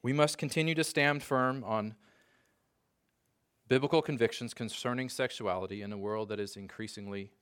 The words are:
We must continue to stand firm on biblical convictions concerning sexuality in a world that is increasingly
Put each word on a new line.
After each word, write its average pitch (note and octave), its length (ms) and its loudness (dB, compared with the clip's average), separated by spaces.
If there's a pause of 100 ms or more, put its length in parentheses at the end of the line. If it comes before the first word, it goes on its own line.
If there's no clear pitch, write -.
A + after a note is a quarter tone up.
We B2+ 100 0
must D3+ 260 4
continue D#3+ 340 2
to D#3+ 100 2
stand C#3+ 380 4
firm C3 420 2
on A2 300 -2 (1700)
biblical D3 340 4
convictions A#2 520 0
concerning B2 560 -4
sexuality G2 760 -2
in G2+ 100 -6
a G#2 40 -6
world G#2 320 -4
that G#2 100 -4
is G2+ 180 -6
increasingly G2+ 760 -10 (100)